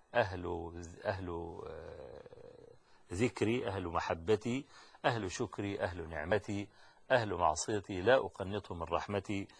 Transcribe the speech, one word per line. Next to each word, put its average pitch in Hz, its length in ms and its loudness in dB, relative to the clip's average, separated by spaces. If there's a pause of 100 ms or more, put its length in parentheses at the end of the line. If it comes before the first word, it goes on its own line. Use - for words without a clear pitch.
(140)
أهل، 87 580 0 (320)
أهل، 95 240 -2 (380)
آه، 78 540 -12 (920)
ذكري، 117 560 2
أهل 95 200 -2
محبتي، 87 760 2 (400)
أهل 113 280 2
شكري، 101 480 -2
أهل 87 280 -2
نعمتي، 98 600 0 (420)
أهل 113 240 6
معصيتي، 90 680 2
لا 113 160 8
أقنطهم 95 640 -2
من 85 80 -2
رحمتي، 98 600 -2 (120)